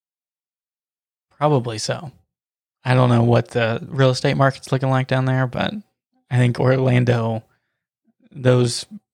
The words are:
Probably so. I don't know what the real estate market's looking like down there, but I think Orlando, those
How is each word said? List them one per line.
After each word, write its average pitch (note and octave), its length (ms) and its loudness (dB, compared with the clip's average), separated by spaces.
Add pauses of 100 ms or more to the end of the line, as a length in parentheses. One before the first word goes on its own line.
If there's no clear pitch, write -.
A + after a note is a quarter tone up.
(1300)
Probably B2 480 -2
so. B2+ 320 -8 (720)
I B2+ 100 0
don't B2+ 160 4
know A#2 140 4
what A#2 240 2
the A#2 400 -2
real C3+ 220 2
estate C#3 260 -2
market's C3+ 340 0
looking C3+ 200 -2
like C3 180 0
down C3 160 0
there, C3 220 0
but - 280 -6 (560)
I B2+ 60 0
think B2 240 2
Orlando, B2 840 2 (880)
those B2 560 0 (280)